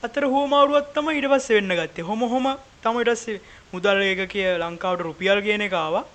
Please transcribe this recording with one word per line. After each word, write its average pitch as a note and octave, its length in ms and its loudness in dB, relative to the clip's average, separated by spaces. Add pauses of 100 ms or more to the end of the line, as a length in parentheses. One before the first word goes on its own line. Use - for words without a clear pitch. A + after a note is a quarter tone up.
අතර A#3+ 220 -4
හුවමාරුවක් C#4+ 680 2
තමයි D4+ 220 -2
ඊට C#4 140 -2
පස්සේ C4+ 280 4
වෙන්න F#3+ 180 0
ගත්තේ. E3 280 -4
හොම G#3 200 -4
හොම B3+ 240 0 (300)
තමයි A#3 220 -2
ඊට A#3+ 120 2
පස්සේ A3 300 -4 (260)
මුදල් G3 340 2
ඒකකය F#3+ 420 -2 (120)
ලංකාවට F3 500 -4
රුපියල් F#3 360 0
කියන G#3 200 0
එක G3+ 120 -4
ආවා. E3+ 420 -2